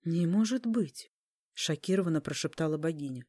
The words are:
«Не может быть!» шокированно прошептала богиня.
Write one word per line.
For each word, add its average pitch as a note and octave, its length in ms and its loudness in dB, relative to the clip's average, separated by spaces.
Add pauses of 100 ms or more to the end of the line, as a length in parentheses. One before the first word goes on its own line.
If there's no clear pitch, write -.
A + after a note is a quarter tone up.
«Не E3+ 240 2
может A3 380 2
быть!» A3+ 460 -2 (420)
шокированно E3+ 680 0
прошептала D#3 580 -2
богиня. C#3+ 520 -4